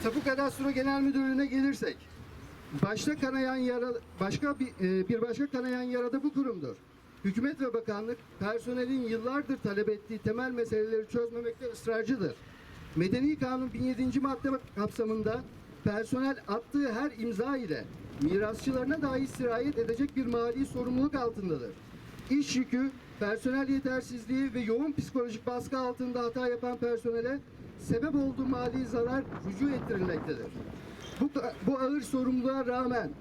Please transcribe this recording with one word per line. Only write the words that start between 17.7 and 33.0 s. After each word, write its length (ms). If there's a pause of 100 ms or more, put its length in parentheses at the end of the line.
mirasçılarına 800
dahi 260
sirayet 500
edecek 380
bir 100
mali 400
sorumluluk 500
altındadır. 560 (580)
İş 260
yükü, 360 (280)
personel 500
yetersizliği 840
ve 60
yoğun 320
psikolojik 560
baskı 300
altında 460
hata 240
yapan 300
personele 600 (440)
sebep 320
olduğu 300
mali 400
zarar 380 (240)
rücu 220
ettirilmektedir. 800 (720)
Bu, 80 (380)
bu 120
ağır 220
sorumluluğa 640
rağmen 440 (120)